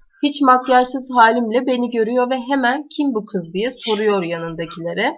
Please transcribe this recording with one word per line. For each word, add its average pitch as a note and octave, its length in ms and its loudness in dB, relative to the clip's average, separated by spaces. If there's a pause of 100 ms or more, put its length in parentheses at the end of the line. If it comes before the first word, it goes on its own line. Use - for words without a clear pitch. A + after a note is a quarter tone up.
(220)
hiç C#4+ 200 0
makyajsız B3+ 720 2
halimle A#3 520 4
beni B3 240 0
görüyor A#3+ 400 0
ve C4 100 -2
hemen C4 480 -2
'Kim C#4+ 260 -2
bu G#3 100 -4
kız?' E3+ 280 -6
diye G#3 180 -2
soruyor G#3+ 520 0
yanındakilere. E3+ 960 -4